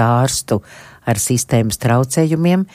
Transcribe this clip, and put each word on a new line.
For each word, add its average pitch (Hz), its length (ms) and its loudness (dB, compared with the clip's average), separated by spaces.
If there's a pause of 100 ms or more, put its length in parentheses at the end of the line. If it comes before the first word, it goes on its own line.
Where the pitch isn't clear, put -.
ārstu 120 640 0 (420)
ar 113 160 -2
sistēmas 117 640 -2
traucējumiem 160 800 0 (100)